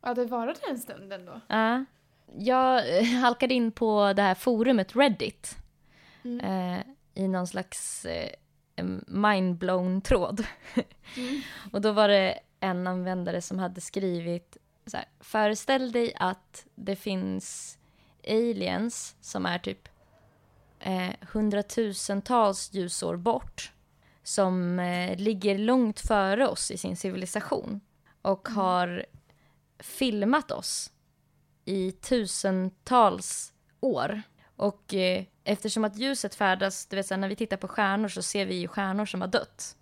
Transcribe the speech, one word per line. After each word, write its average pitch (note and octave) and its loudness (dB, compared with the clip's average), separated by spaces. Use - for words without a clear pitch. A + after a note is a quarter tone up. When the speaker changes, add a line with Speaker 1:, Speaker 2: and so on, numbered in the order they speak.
Speaker 1:
Ja, B3 -4
det A#3+ 0
varade A#3+ -4
en B3+ -4
stund G3 -14
ändå. F3+ -16
Speaker 2:
Ja. A3+ 2
Jag, B3+ 4
eh, G#3+ 6
halkade B3 4
in A#3 2
på G#3 4
det G3+ 4
här F#3 6
forumet A#3 4
Reddit. A3+ 2
Speaker 1:
Mm. A#3+ -6
Speaker 2:
Eh, - -8
i F#3+ -2
någon F#3 0
slags, - -8
eh, E2 -4
em, F#3 -6
mindblown F#3 2
tråd. G#3 2
<laughs> A3 2
Speaker 1:
Mm. B3+ -4
Speaker 2:
Och G3+ -4
då G#3+ 2
var G#3 6
det G3 4
en F3+ -2
användare F3+ -2
som F#3+ -6
hade F3+ -6
skrivit F3 -4
så - -10
här: - -8
"Föreställ A3+ 0
dig A#3 0
att - -4
det G3 -4
finns F#3+ -6
aliens G#3+ -2
som - -6
är F3 -2
typ, - -10
eh, F#3 -2
hundratusentals G#3 0
ljusår F3 -4
bort, A#3 -2
som, F#3 2
eh, F3+ -2
ligger G3 0
långt A3+ 2
före G#3 4
oss - -2
i F#3+ -6
sin F3+ -6
civilisation F#3+ -4
och F#3+ -2
Speaker 1:
Mm. A3+ -4
Speaker 2:
har F3+ 0
filmat A#3+ 0
oss - -6
i F#3 -2
tusentals F#3+ 2
år. G3+ 0
Och, - -2
eh, F#3 2
eftersom G#3+ 0
att G3+ -2
ljuset B3+ -2
färdas, F#3+ 0
du - -8
vet G3 -2
så G3 -4
här, F#3+ -2
när F#3+ -2
vi G#3 -4
tittar G#3 -4
på G3 -10
stjärnor G3+ 0
så F#3 -6
ser G3 -2
vi F#3 -4
ju F3 -4
stjärnor G3 -2
som F#3 -6
har G3+ -2
dött. - -4